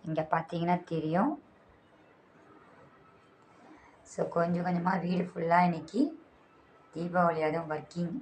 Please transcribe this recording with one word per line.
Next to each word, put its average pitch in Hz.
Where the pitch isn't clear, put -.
இங்க 160
பார்த்தீங்கன்னா 170
தெரியும். 165
So, -
கொஞ்சம் 175
கொஞ்சமா 180
வீடு 180
ஃபுல்லா 170
இன்னைக்கு 175
தீபாவளி, 170
அதுவும் 156
ஒர்க்கிங். 165